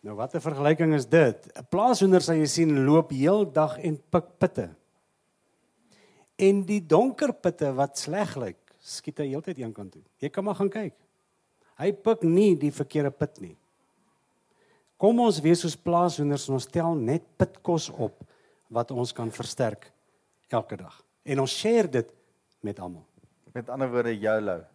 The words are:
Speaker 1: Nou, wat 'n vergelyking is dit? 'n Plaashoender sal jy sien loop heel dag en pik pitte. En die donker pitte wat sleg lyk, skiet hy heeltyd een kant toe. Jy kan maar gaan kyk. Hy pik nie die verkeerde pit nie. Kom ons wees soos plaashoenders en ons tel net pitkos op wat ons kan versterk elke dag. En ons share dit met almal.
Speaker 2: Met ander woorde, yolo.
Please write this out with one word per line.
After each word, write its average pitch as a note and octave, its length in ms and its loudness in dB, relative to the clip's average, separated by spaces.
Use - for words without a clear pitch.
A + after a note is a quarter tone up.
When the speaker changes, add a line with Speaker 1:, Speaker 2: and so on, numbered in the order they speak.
Speaker 1:
Nou, G#2 120 -12
wat A#2+ 200 -8
'n D#3 80 -4
vergelyking D#3 500 2
is C3 140 -2
dit? D3 480 4
'n - 140 -16
Plaashoender F#3+ 520 4
sal E3 140 0
jy D#3 100 2
sien D3 400 2
loop D3+ 260 6
heel E3 400 2
dag D#3 260 0
en D3+ 320 -6
pik F3 160 0
pitte. B2 320 -2
En G3 300 4
die G3+ 200 -2
donker A#3 480 2
pitte D3+ 400 -2
wat C3+ 240 -2
sleg F3+ 380 -6
lyk, A2 240 -8
skiet - 380 -14
hy D3 100 -6
heeltyd D3+ 300 -8
een A#2 140 -10
kant G2+ 200 -16
toe. - 100 -20
Jy C#3+ 120 -8
kan F#3+ 140 -8
maar G3+ 120 -4
gaan G3 140 -2
kyk. G3+ 240 -10
Hy G3 160 -2
pik A3 320 0
nie F3+ 320 6
die D3 160 -2
verkeerde C#3+ 400 -2
pit - 280 -6
nie. E2+ 180 -16
Kom A#3 220 4
ons G#3+ 200 2
wees E3 200 4
soos D#3+ 160 -4
plaashoenders E3 720 0
en C3+ 60 -2
ons B2+ 140 -4
tel E3+ 280 -2
net D3+ 280 -2
pitkos - 520 -2
op - 340 -8
wat A#2 240 -4
ons B2 220 -6
kan A2+ 180 -8
versterk - 600 -6
elke A2+ 260 -4
dag. - 280 -20
En C#3 160 -4
ons C3+ 200 -2
share A3 280 2
dit C3 220 -2
met G2+ 200 -10
almal. F2 260 -14
Speaker 2:
Met A#2+ 160 -12
ander C3 200 -4
woorde, A#2 300 -2
yolo. G#2 440 -2